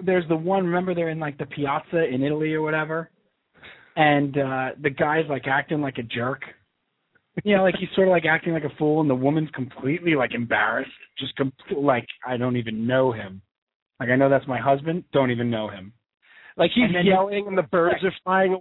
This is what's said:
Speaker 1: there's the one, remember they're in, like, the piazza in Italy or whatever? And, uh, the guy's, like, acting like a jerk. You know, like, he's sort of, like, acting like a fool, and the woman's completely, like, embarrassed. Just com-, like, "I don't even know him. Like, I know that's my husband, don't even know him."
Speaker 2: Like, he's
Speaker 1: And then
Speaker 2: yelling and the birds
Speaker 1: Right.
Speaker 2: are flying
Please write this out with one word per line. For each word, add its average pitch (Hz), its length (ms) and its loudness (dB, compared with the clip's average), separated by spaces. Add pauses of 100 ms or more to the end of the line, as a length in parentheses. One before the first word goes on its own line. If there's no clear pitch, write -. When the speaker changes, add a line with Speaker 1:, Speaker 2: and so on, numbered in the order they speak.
Speaker 1:
there's 180 240 0
the 165 60 0
one, 185 320 0
remember 180 260 -2
they're 170 160 -2
in, 160 100 -6
like, 147 200 -8
the 147 80 -8
piazza 151 580 -2
in 127 160 -2
Italy 151 320 0
or 156 80 -2
whatever? 156 480 -4 (840)
And, 143 400 4
uh, 131 340 -2 (120)
the 147 80 0
guy's, 151 400 0
like, 131 160 -4
acting 143 340 0
like 139 200 -6
a 120 40 -4
jerk. 123 380 -4 (1000)
You 208 120 4
know, 190 60 6
like, 190 180 4
he's 185 140 -6
sort 190 140 6
of, 185 40 6
like, 165 140 2
acting 160 260 0
like 160 120 -2
a 143 160 -6
fool, 151 220 2
and 151 80 2
the 131 40 4
woman's 143 400 0
completely, 151 640 -2
like, 123 180 0
embarrassed. 117 560 -2 (300)
Just 135 160 -10
com-, 135 180 -2 (240)
like, 131 300 2 (180)
"I 127 120 -4
don't 123 200 0
even 113 300 -4
know 131 240 4
him. 98 280 -10 (600)
Like, 120 100 -4
I 127 60 4
know 139 140 6
that's 135 180 2
my 123 120 -4
husband, 139 440 -2 (100)
don't 135 160 4
even 120 220 -2
know 107 180 -4
him." 101 240 -16 (640)
Speaker 2:
Like, 170 160 2
he's 247 120 4
Speaker 1:
And 180 100 2
then 175 100 2
Speaker 2:
yelling 196 400 2
and 202 100 -4
the 185 60 2
birds 170 400 2
Speaker 1:
Right. 185 100 0
Speaker 2:
are - 120 -10
flying 190 380 2